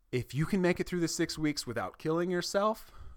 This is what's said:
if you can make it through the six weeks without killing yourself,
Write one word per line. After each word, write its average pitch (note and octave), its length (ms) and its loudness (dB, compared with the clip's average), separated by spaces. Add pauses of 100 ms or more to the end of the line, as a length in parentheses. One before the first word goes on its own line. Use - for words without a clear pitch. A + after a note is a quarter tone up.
(120)
if B2 220 -2
you D#3 120 2
can G3 160 2
make F3 180 4
it F3+ 60 -2
through F3+ 140 -2
the D#3+ 80 2
six - 300 -2
weeks D3+ 280 0
without G#2+ 320 -4
killing E3+ 320 0
yourself, G3+ 600 0 (260)